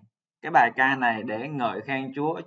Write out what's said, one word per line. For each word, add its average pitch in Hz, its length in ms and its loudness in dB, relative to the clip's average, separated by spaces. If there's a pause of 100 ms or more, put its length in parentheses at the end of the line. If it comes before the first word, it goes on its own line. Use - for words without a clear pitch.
(420)
cái 151 80 -6
bài 127 260 6
ca 135 200 4
này 117 260 0
để 113 260 -4
ngợi 117 320 -2
khen 135 340 -6
Chúa, 156 320 -2